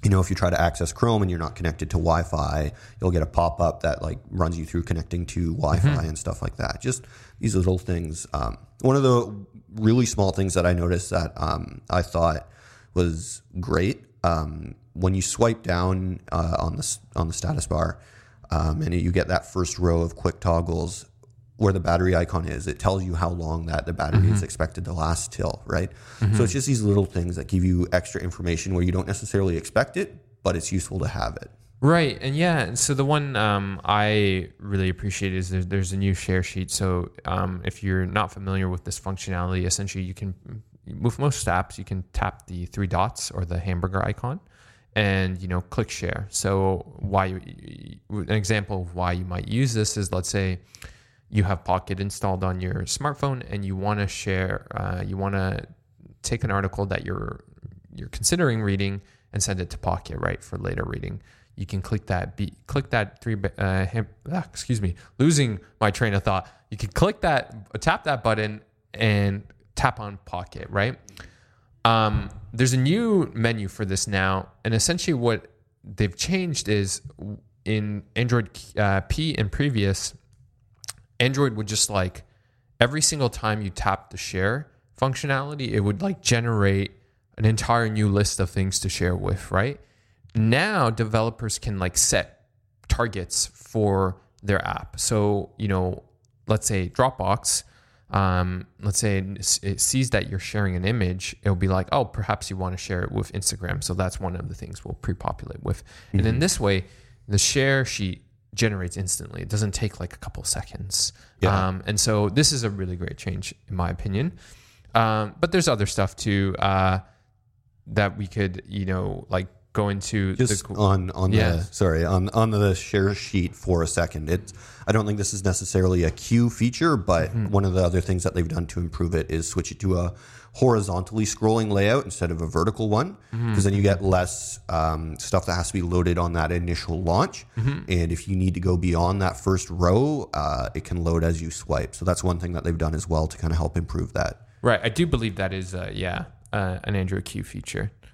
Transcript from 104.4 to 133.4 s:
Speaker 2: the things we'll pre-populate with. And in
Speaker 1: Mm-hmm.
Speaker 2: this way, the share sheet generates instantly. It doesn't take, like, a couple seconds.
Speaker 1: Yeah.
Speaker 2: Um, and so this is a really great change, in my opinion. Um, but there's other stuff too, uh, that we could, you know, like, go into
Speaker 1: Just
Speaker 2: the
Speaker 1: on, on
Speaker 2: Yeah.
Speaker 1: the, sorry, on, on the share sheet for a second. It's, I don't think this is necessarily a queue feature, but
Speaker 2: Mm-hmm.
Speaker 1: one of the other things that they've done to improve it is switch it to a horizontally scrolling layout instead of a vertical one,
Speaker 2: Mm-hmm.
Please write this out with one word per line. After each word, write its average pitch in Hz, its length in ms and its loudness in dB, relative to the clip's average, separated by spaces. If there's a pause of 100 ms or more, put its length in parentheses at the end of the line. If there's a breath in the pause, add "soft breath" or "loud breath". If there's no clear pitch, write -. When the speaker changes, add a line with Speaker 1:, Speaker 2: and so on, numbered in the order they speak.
Speaker 2:
the 92 60 -10
things - 280 -12
we'll - 120 -10
pre-populate - 680 -8
with. 95 200 -4 (300 loud breath)
And 95 80 4
in 104 120 4
Speaker 1:
Mm-hmm. 123 60 0
Speaker 2:
this 156 200 2
way, 98 260 2 (420 loud breath)
the 101 100 2
share 135 480 4
sheet 95 380 -4 (300)
generates 98 440 0
instantly. 92 440 -6
It 92 60 -8
doesn't 104 260 0
take, - 280 -4
like, 90 120 -8
a - 40 -20
couple - 260 -12
seconds. - 720 -4 (260 soft breath)
Speaker 1:
Yeah. 95 280 4
Speaker 2:
Um, 92 180 -2
and 104 120 0
so 104 300 4
this 131 240 4
is 131 120 -2
a 110 60 0
really 92 280 -4
great 87 200 -8
change, - 360 -6 (160)
in 98 80 -6
my 87 120 0
opinion. 101 440 -2 (600 loud breath)
Um, 110 460 2
but 170 140 -2
there's 170 160 4
other 107 160 2
stuff - 320 0
too, 98 420 2
uh, 95 400 2 (880 soft breath)
that 101 300 0
we 101 100 -4
could, 92 400 -2
you 98 180 -4
know, 95 440 -2
like, 92 180 0 (260)
go 104 140 2
into 98 480 0
Speaker 1:
Just 113 320 0
Speaker 2:
the 104 80 -8
Speaker 1:
on, 95 360 4
on 92 200 2
Speaker 2:
Yeah. 107 200 6
Speaker 1:
the, 85 120 0
sorry, 85 400 2
on, 92 280 2
on 113 200 2
the 101 240 4
share 98 400 2
sheet - 400 -2
for 87 280 2
a 80 40 0
second. 78 420 -2
It's, 90 220 -2 (340 loud breath)
I 98 60 2
don't 107 140 4
think 104 120 -2
this 98 160 -2
is 95 120 -4
necessarily 92 580 4
a 80 80 4
queue 120 380 2
feature, 123 480 2
but 85 320 2
Speaker 2:
Mm-hmm. 107 220 -2
Speaker 1:
one 101 120 4
of 95 100 2
the 92 120 4
other 87 160 2
things 90 220 0
that - 120 0
they've 87 140 2
done 82 180 -2
to - 140 -6
improve 85 340 -2
it 78 160 0
is 80 160 -2
switch - 240 -4
it - 80 -12
to 92 180 2
a 87 160 -2 (420 loud breath)
horizontally 107 680 2
scrolling 110 480 2
layout 104 320 4
instead - 280 -4
of 82 100 -4
a 82 60 -2
vertical 107 420 0
one, 139 260 2 (180 soft breath)
Speaker 2:
Mm-hmm. 113 200 -2